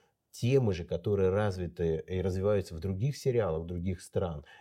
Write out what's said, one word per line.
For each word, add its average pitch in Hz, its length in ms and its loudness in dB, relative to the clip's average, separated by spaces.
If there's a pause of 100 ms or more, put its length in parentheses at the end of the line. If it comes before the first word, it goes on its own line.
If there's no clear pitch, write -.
(320)
Темы 120 420 4
же, 85 120 -4
которые 95 460 2
развиты 90 760 0
и 92 140 -2
развиваются 95 540 0
в 80 40 -8
других 98 380 -2
сериалах, 95 480 0
других 87 360 -4
стран, 85 440 -4 (160)